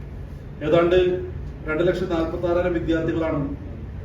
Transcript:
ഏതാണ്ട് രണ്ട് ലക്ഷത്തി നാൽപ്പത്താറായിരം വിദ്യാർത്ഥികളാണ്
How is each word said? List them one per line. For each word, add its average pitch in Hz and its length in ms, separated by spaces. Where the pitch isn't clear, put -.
ഏതാണ്ട് 349 600
രണ്ട് 160 180
ലക്ഷത്തി 180 260
നാൽപ്പത്താറായിരം 175 600
വിദ്യാർത്ഥികളാണ് 160 840